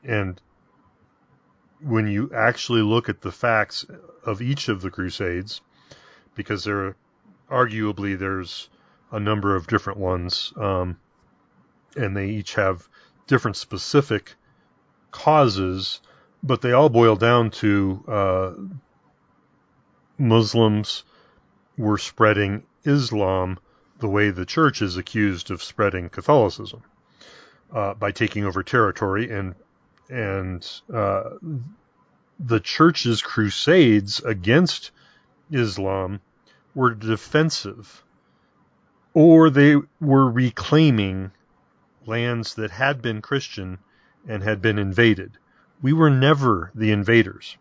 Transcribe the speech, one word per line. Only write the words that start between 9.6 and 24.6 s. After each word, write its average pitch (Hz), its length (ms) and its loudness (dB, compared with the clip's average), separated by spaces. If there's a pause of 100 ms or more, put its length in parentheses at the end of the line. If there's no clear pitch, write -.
different 104 320 -2
ones, 90 580 -6
um, 92 400 -4 (1000)
and 101 200 -6
they 98 120 -6
each 107 260 -10
have 95 340 -2 (380)
different 117 300 0
specific - 800 -4 (760)
causes, 98 880 0 (400)
but 127 220 -2
they 123 80 0
all 135 180 6
boil 113 280 6
down 117 340 4
to, 101 560 0
uh, 95 460 -2 (1600)
Muslims 113 840 2 (760)
were 107 220 -2
spreading 104 680 0 (200)
Islam 98 720 -2 (440)
the 113 80 -6
way 104 220 2
the 90 140 -6
church 147 380 0